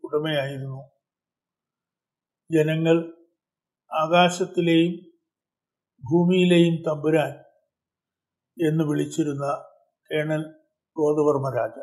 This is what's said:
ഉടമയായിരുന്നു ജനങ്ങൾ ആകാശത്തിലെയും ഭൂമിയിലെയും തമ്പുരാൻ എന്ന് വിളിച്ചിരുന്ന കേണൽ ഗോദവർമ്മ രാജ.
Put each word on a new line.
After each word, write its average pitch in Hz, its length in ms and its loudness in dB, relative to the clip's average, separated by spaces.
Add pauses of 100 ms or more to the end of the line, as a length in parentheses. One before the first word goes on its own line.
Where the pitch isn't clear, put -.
ഉടമയായിരുന്നു 139 760 -4 (1700)
ജനങ്ങൾ 160 460 2 (920)
ആകാശത്തിലെയും 170 1040 2 (1080)
ഭൂമിയിലെയും 175 720 4 (120)
തമ്പുരാൻ 151 440 0 (1200)
എന്ന് 156 280 0
വിളിച്ചിരുന്ന 147 600 -2 (640)
കേണൽ 156 340 -2 (520)
ഗോദവർമ്മ 147 640 0
രാജ. 113 240 -4